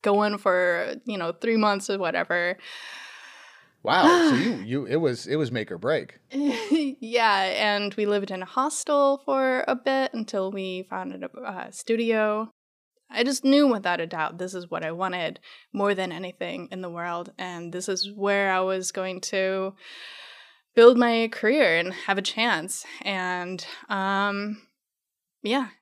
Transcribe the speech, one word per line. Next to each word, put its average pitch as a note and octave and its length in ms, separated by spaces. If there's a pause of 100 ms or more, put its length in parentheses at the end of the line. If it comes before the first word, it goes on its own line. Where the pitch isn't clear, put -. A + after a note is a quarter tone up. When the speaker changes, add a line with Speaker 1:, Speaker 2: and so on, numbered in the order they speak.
Speaker 1:
going G#3 340
for, F3+ 560 (120)
you G#3+ 120
know, E3+ 140
three A3+ 260
months G3+ 320
or G3 80
whatever. F3 580 (1300)
Speaker 2:
Wow. F3+ 220 (260)
So C4 60
Speaker 1:
<sighs> - 0
Speaker 2:
you, G3 280
you, B2 220
it B2+ 120
was, C3+ 280
it B2+ 120
was C3+ 140
make A2 200
or F2+ 60
break. A#2+ 420 (120)
Speaker 1:
<laughs> D4 380 (320)
Yeah, A3+ 420
and G#3 520
we G#3+ 100
lived G3+ 240
in F#3 120
a F#3 40
hostel C#4 800
for C4 420
a B3+ 80
bit C4+ 380
until G#3 380
we F#3+ 380
found F#3 340
a, - 180 (260)
a - 40
studio. A3 800 (580)
I A3+ 140
just C4 200
knew C#4+ 240
without G3 340
a E3 40
doubt E3 320
this F3+ 160
is F3 160
what E3 140
I D#3+ 80
wanted F3+ 480 (340)
more G3+ 220
than F#3 160
anything F3 600
in F#3 100
the F3+ 80
world, E3+ 480
and F3 360
this F3+ 160
is G3 220
where G3+ 400
I F#3 80
was F#3 320
going F#3 300
to F#3+ 520 (1000)
build A#3 220
my A#3 340
career A3 460
and F3 160
have G3 240
a G3 60
chance. F#3+ 640 (160)
And, F3+ 640 (220)
um, G3+ 720 (800)
yeah. A#3+ 260 (140)